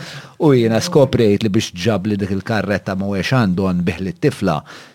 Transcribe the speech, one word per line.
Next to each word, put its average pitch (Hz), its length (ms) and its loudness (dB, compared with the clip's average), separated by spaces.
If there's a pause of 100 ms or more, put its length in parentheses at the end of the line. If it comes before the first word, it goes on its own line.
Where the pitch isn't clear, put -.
(400)
u 160 140 4
jiena 113 280 2
skoprejt 120 640 2
li 113 60 2
biex 101 220 0
ġab 95 360 -2
li 104 100 0
dik 98 140 -4
il-karretta 98 680 -4
Moe 98 240 -2
Chandon 92 640 0
biħli 92 340 -4
t-tifla, 95 400 0 (380)